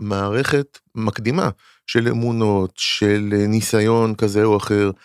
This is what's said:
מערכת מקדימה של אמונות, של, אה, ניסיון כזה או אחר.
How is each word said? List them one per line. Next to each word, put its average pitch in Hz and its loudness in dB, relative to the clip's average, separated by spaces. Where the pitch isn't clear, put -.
מערכת 104 -2
מקדימה 113 -2
של 117 0
אמונות, 113 0
של, 104 0
אה, 101 2
ניסיון 110 2
כזה 104 0
או 107 4
אחר. 101 0